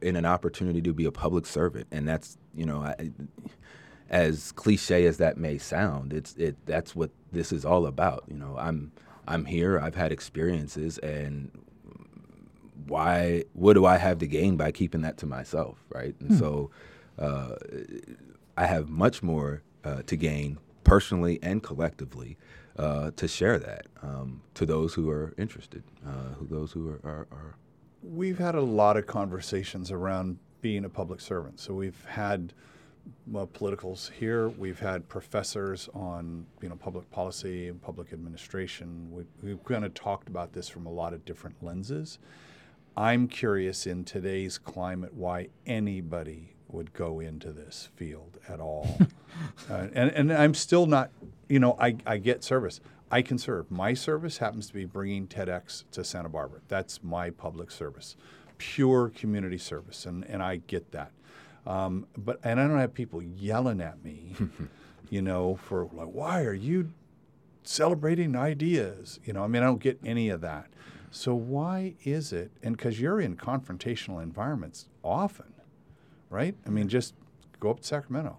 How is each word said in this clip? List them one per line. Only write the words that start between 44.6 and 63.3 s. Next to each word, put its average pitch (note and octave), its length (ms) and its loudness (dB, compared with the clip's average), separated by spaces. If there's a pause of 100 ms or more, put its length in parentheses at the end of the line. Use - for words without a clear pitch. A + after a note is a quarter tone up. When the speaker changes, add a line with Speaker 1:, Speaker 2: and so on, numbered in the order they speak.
Speaker 3:
why F2+ 340 -4 (160)
anybody E2+ 920 -4 (120)
would E2+ 260 -10
go D#2+ 260 -4
into D#2+ 320 -10
this - 420 -16
field D#2 440 -12 (100)
at E2+ 100 -10
all. D#2 440 -4
Speaker 2:
<laughs> - 40 8 (640)
Speaker 3:
Uh, G2 240 -4
and, B2+ 160 4
and D3+ 220 4
I'm D3+ 200 8
still F3 320 6
not, C#3+ 260 4 (380)
you C#3 100 8
know, B2 220 8
I, A#2+ 160 4 (100)
I A2 120 0
get A#2 260 2
service. - 360 0 (300)
I A#2+ 120 4
can B2 160 0
serve. F#2+ 320 -4
My F#2+ 240 0
service D#3 440 -2
happens A2 280 -4
to - 80 -20
be G2 100 -6
bringing G2 420 -4
ted F#2 220 -6
X - 440 -8
to F2+ 120 -8
Santa E2+ 240 -8
Barbara. D2 400 -8
That's - 340 -4
my F2 280 -4
public E2 400 -10
service, - 440 -12 (440)
pure B2+ 500 4
community G#2 480 -2
service, - 480 -10
and, F2+ 220 -8
and F#2+ 160 -6
I F#2 140 -2 (100)
get - 260 -6
that. C#2+ 200 -12 (540)
Um, F#2+ 480 -2
but, A#2 300 -6
and A#2 160 2
I C#3+ 80 4
don't D3+ 100 2
have C3 140 0
people G#2 300 -8
yelling G2+ 580 -2